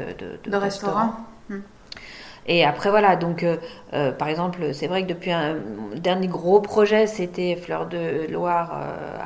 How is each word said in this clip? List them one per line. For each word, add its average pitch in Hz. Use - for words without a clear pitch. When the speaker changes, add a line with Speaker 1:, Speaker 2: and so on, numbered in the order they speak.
Speaker 1:
de, -
de -
Speaker 2:
De 202
restaurant. 196
Speaker 1:
restaurant. 226
Speaker 2:
Hmm. 202
Speaker 1:
Et 170
après, 147
voilà, 202
donc, 170
euh, 170
euh, 139
par 147
exemple, 170
c'est 143
vrai 185
que 180
depuis 170
un, 160
mon 107
dernier 185
gros 180
projet, 214
c'était 180
Fleur 160
de 165
Loire, 170
euh, 147